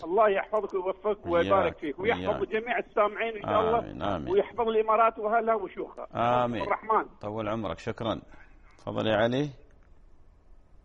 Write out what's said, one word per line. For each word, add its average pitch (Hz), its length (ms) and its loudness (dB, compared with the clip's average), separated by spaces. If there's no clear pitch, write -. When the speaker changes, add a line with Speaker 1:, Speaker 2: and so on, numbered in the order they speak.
Speaker 1:
الله 208 240 2
يحفظك 196 460 -2
ويوفقك 190 520 -4
ويبارك 180 360 4
Speaker 2:
وإياك، 170 160 -2
Speaker 1:
فيك 147 200 -6
ويحفظ 202 240 0
Speaker 2:
وإياك. - 260 -2
Speaker 1:
جميع 226 300 -4
السامعين 214 580 -2
إن - 60 -10
شاء - 180 2
الله. 233 180 2
Speaker 2:
آمين، 53 240 -6
آمين. 156 300 -2
Speaker 1:
ويحفظ 208 360 2
الإمارات 220 500 4
وأهلها 226 360 2
وشيوخها. - 520 -8
Speaker 2:
آمين. 113 180 -2
Speaker 1:
الرحمن. - 420 0
Speaker 2:
طول 107 280 -4
عمرك، 104 300 -4
شكرا. 113 420 -4
تفضل 110 280 -4
يا 110 100 4
علي. 127 340 2